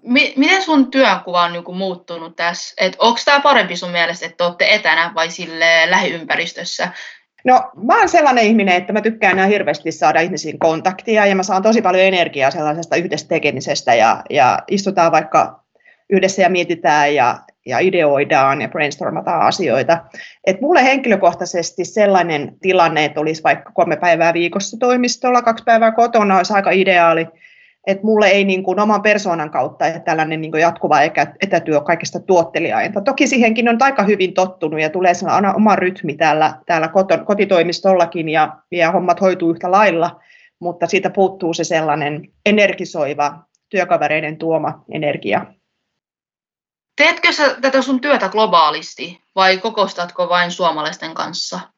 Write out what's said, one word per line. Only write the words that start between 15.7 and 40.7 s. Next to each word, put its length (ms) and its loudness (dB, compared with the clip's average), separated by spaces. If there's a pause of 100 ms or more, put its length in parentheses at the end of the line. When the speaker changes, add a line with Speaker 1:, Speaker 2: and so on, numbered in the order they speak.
Speaker 2:
yhdessä 320 2
ja 60 4
mietitään 640 0
ja, 240 2 (280)
ja 120 -2
ideoidaan 840 2
ja 80 -6
brainstormataan 760 -4
asioita. 520 0 (480)
Et 140 0
mulle 240 4
henkilökohtaisesti 1000 0
sellainen 760 0
tilanne, 420 2
että 160 -4
olisi 220 -4
vaikka 300 -2
kolme 240 0
päivää 380 2
viikossa 460 -4
toimistolla, 640 0
kaksi 220 -2
päivää 280 4
kotona, 440 2
olisi 160 0
aika 180 2
ideaali. 580 2 (580)
Et 160 -2
mulle 260 4
ei 160 4
niin 180 -2
kuin 180 -2
oman 220 0
persoonan 480 -2
kautta, 360 -4
että 140 -4
tällainen 400 -4
niin 100 -8
kuin 100 -2
jatkuva 420 2
ekä-, 380 -2
etätyö 400 0
kaikista 400 -4
tuotteliainta. 800 0
Toki 260 0
siihenkin 420 2
on 120 2
aika 220 2
hyvin 320 0
tottunut 460 -2
ja 100 -2
tulee 240 2
sellainen 420 0
oma 200 4
rytmi 380 -4
täällä, 400 2 (120)
täällä 220 -2
koton-, 360 0
kotitoimistollakin 1040 0
ja, 280 0 (140)
ja 200 0
hommat 300 0
hoituu 300 0
yhtä 200 -6
lailla, 500 2 (380)
mutta 280 -6